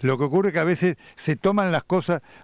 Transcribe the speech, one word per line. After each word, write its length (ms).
Lo 180
que 60
ocurre 240
es 40
que 60
a 40
veces 320
se 200
toman 360
las 120
cosas 380